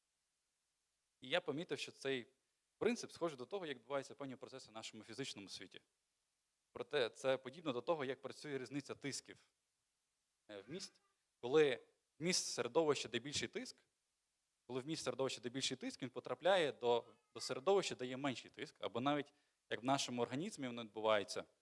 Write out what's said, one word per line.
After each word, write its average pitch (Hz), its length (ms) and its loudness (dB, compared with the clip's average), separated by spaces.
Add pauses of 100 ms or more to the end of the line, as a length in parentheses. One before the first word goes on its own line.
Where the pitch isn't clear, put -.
(1200)
І 127 80 -14
я 165 120 2
помітив, 151 380 -2
що - 140 -8
цей 135 360 -2 (540)
принцип 226 300 0
схожий 160 260 -2
до 123 80 -10
того, 190 200 -6
як 139 100 -4
відбуваються 127 380 -4
певні 131 220 -8
процеси 110 340 -14
в 107 40 -16
нашому 110 300 -10
фізичному 110 440 -8
світі. - 320 -12 (920)
Проте 120 360 0
це 131 280 0
подібно 147 360 -6
до 120 80 -2
того, 156 240 0
як 131 180 -4
працює 131 360 -6
різниця 127 360 -6
тисків, - 440 -8 (1120)
е, 101 120 -10
в 107 80 -14
місті. 185 260 -10 (440)
Коли 135 400 6 (380)
в - 40 -10
місті 175 280 2
середовище, 127 580 4
де 117 100 0
більший 127 300 -4
тиск, - 280 -8 (880)
коли 127 140 -2
в 123 60 -4
місті 156 180 -2
середовище, 127 360 0
де 123 80 -2
більший 127 280 -2
тиск, - 260 -8
він 127 80 -6
потрапляє 151 640 2
до, 120 320 4 (300)
до - 60 -10
середовища, 143 540 4
де 127 120 -6
є 127 100 -4
менший 131 340 -2
тиск, - 280 -10
або 101 220 -2
навіть, 143 340 2 (360)
як 110 120 -2
в - 20 -4
нашому 127 380 2
організмі 135 440 -4
воно 120 160 -6
відбувається, 107 640 2 (180)